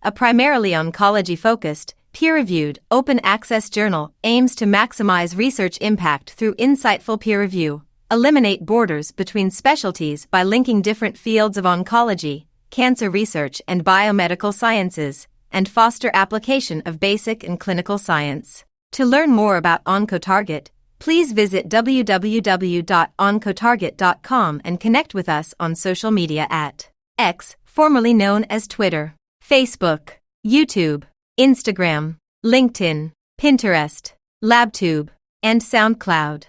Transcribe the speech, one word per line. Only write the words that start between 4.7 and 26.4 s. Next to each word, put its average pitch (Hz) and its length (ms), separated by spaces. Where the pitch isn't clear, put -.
research 208 460
impact 175 520
through 220 240
insightful 233 640
peer 208 220
review, 170 420
eliminate 233 560
borders 180 460
between 190 380
specialties 180 760
by 185 160
linking 220 400
different 214 340
fields 214 400
of 196 80
oncology, 180 800
cancer 247 400
research 175 580
and 180 160
biomedical 196 680
sciences, 185 760
and 190 200
foster 233 420
application 214 720
of 160 160
basic 214 440
and 175 140
clinical 185 380
science. 147 680
To 262 140
learn 285 240
more 208 260
about 165 280
Oncotarget, 190 840
please 320 340
visit 190 380
w 233 340
w 208 380
w 180 400
dot 170 360
oncotarget 202 760
dot 180 260
com 185 420
and 175 160
connect 254 340
with 180 160
us 156 280
on 165 160
social 185 360
media 156 400